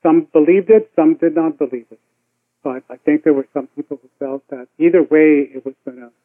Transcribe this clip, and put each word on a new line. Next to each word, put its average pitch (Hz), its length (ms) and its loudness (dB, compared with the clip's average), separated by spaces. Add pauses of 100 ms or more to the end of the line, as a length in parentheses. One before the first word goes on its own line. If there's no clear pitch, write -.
Some 165 300 0
believed 175 380 2
it, 220 260 2
some 160 200 2
did 160 200 -2
not 160 220 -4
believe 123 320 -8
it. 113 100 -20 (640)
But 135 260 -10
I 123 80 -18
think 151 260 -2
there 156 100 2
were 135 200 -2
some 135 220 -10
people 143 260 -14
who 131 80 -20 (100)
felt 139 300 -10
that 123 180 -16 (100)
either 170 240 2
way 151 520 2
it 131 120 -16
was 135 80 -10 (120)
gonna 123 260 -18 (140)